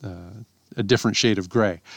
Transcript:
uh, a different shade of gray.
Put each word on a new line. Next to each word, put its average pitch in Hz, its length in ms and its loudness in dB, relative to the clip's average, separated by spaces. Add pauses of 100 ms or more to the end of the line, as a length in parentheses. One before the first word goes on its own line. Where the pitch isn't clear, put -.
uh, 90 260 -14 (460)
a 120 60 -2
different 110 340 2
shade 107 220 2
of 90 100 -4
gray. 98 320 0 (160)